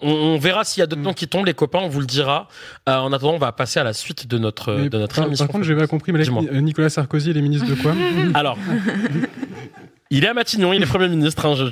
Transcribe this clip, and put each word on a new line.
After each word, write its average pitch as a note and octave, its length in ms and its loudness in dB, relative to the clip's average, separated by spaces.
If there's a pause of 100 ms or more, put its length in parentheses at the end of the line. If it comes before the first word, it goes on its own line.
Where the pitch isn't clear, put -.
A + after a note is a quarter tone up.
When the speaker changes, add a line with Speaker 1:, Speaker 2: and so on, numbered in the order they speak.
Speaker 1:
on, D3 100 2
on D#3 280 2
verra F#3 240 2
s'il - 180 -4
y - 20 4
a E3 40 4
d'autres D3+ 140 -4
Speaker 2:
Hmm. C#3+ 40 -4
Speaker 1:
noms D3 80 -2
qui D#3+ 140 -8
tombent, G3 180 0
les F3 80 2
copains, D#3 260 0
on F#3+ 80 0
vous C#3+ 120 -2
le C#3 80 -2
dira. C#3 400 0 (420)
Euh, C3 80 4
en C3+ 160 0
attendant, C#3+ 220 2
on - 20 -2
va C3+ 140 0
passer C3 280 -2
à D3+ 40 2
la A2+ 100 -2
suite - 320 -10
de A#2+ 140 0
notre, A2 340 -2
Speaker 2:
Mais C#3 160 0
Speaker 1:
de A#2 80 -2
notre G#2 200 -2
Speaker 2:
par, D#3 100 2
Speaker 1:
émission. C#3+ 180 0
Speaker 2:
par C#3+ 80 -2
contre, G3+ 120 0
j'ai D#3+ 100 2
pas D#3 100 2
compris, D#3 260 -2
mais E3 60 2
là, D#3 60 2
Speaker 1:
Dis-moi. B2 280 0
Speaker 2:
Ni-, C#3 120 2
Nicolas D#3 260 2
Sarkozy, D3 400 0
il D#3+ 80 0
est D3 60 2
ministre D3 240 2
de C#3 80 0
quoi ? C3 180 0
Speaker 1:
<laughs> - 400 2
Alors, C#3 240 0 (1500)
il C#3 140 2
est G3 40 4
à A3+ 60 0
Matignon, G#3+ 400 0
il G3 80 2
est F3 60 2
Premier F#3 220 2
ministre, D#3 360 0
hein, D3 100 4
je, C3+ 160 0